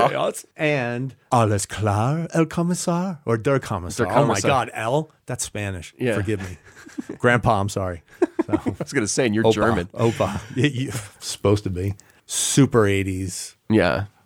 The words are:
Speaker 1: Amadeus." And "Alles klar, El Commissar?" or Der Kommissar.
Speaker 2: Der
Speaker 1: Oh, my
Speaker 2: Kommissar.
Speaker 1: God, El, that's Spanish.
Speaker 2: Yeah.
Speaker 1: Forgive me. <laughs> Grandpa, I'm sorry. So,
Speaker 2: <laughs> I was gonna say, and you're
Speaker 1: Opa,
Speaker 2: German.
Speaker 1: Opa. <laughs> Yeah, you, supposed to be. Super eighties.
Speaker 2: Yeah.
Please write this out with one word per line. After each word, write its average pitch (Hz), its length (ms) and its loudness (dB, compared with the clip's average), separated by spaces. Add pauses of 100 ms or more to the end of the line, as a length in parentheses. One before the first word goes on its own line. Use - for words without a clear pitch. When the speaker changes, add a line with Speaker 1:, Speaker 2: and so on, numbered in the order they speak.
Speaker 1:
Amadeus." 139 400 -2 (120)
And 131 560 -2 (180)
"Alles 107 360 2
klar, 110 680 0
El 160 140 2
Commissar?" 175 800 -2
or 117 120 0
Der 135 220 2
Kommissar. 87 380 -6
Speaker 2:
Der 117 140 0
Speaker 1:
Oh, 120 140 4
my 107 140 2
Speaker 2:
Kommissar. - 80 0
Speaker 1:
God, 127 260 2
El, 135 380 -2 (160)
that's 123 160 -6
Spanish. 98 560 -8
Speaker 2:
Yeah. 120 160 0
Speaker 1:
Forgive 104 260 -2
me. 92 160 -10 (300)
<laughs> - 320 -12
Grandpa, 120 420 4
I'm 101 80 0
sorry. 92 320 -4 (460)
So, 104 60 -6
Speaker 2:
<laughs> - 120 0
I 107 140 -4
was - 140 -8
gonna 113 140 0
say, 131 200 2
and 104 80 0
you're 110 80 2
Speaker 1:
Opa, 113 100 6
Speaker 2:
German. 104 400 0
Speaker 1:
Opa. 107 540 0
<laughs> - 80 -12
Yeah, 131 120 2
you, 135 240 -4 (280)
supposed - 460 0
to 98 40 -4
be. 95 240 -4 (320)
Super - 600 2
eighties. 95 680 -4 (140)
Speaker 2:
Yeah. 92 360 4 (200)